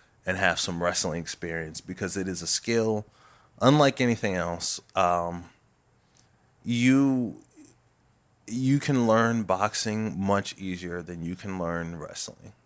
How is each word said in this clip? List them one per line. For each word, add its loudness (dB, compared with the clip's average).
and -2
have 2
some -2
wrestling 0
experience -8
because -6
it -4
is -6
a -6
skill 0
unlike 6
anything 0
else. -4
Um, 0
you, 2
you 2
can 2
learn 4
boxing -2
much 0
easier -8
than -12
you -6
can -8
learn -4
wrestling. -12